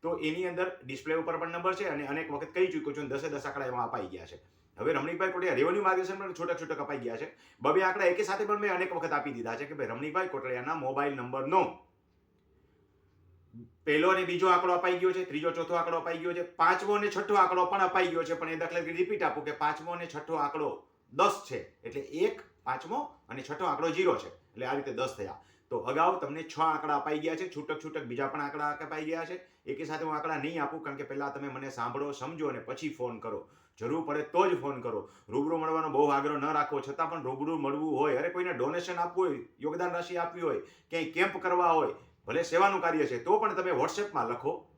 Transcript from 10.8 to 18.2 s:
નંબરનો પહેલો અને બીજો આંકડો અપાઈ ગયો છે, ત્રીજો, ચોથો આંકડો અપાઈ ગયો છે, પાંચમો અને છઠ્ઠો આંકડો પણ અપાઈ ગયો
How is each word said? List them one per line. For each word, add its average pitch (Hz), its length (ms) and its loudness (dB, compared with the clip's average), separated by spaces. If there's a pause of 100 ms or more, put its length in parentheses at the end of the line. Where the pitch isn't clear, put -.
નંબરનો 135 640 0 (2000)
પહેલો 156 240 6
અને 185 160 4
બીજો 175 220 2
આંકડો 180 260 6
અપાઈ 180 260 2
ગયો 185 120 4
છે, 185 140 -2
ત્રીજો, 156 260 -2
ચોથો 170 220 -2
આંકડો 170 240 2
અપાઈ 165 200 -4
ગયો 170 160 -2
છે, 175 100 -2
પાંચમો 180 500 4
અને 202 140 2
છઠ્ઠો 202 280 0
આંકડો 180 300 6
પણ 196 140 0
અપાઈ 185 280 4
ગયો 165 160 0